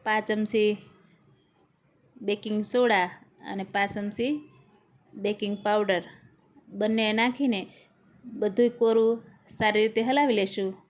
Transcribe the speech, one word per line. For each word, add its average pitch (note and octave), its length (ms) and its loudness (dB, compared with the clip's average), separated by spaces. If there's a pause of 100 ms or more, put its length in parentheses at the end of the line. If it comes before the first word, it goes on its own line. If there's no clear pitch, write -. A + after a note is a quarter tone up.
પાંચ G#3+ 260 0
ચમચી G#3+ 440 0 (1500)
બેકિંગ G#3 480 -4
સોડા A3 420 2 (380)
અને F#3+ 200 -8
પાંચ G3+ 280 -2
ચમચી G#3 400 -4 (800)
બેકિંગ G#3 460 -4
પાવડર G3+ 440 0 (720)
બંને G#3+ 400 0
નાખીને A#3+ 480 0 (640)
બધુંય A#3 540 0
કોરું A3+ 440 2 (260)
સારી G#3+ 360 2
રીતે A3 180 0
હલાવી C4 380 2
લેશું F#3+ 300 -2 (180)